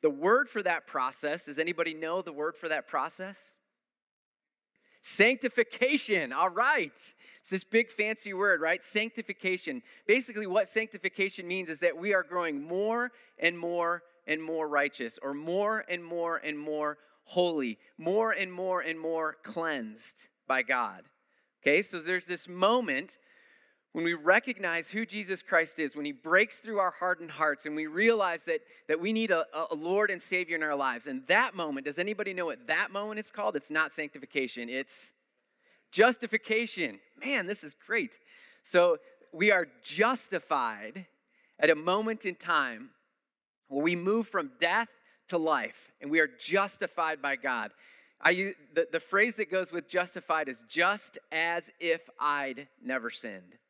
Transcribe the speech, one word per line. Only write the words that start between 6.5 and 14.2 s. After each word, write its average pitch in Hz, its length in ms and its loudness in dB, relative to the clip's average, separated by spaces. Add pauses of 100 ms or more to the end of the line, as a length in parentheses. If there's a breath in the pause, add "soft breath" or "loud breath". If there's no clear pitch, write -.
right. 220 420 0 (500 loud breath)
It's - 80 -10
this 185 140 -2
big 226 260 2
fancy 214 420 -4
word, 185 280 2
right? 165 220 0
Sanctification. 185 1000 -4 (240 loud breath)
Basically, 214 400 2
what 190 220 2
sanctification 196 760 -4
means 180 220 -4
is 156 120 -8
that 165 180 2
we 196 160 0
are 185 80 4
growing 160 400 -2
more 220 500 -2 (260 soft breath)
and 170 200 2
more 170 440 -2 (240 soft breath)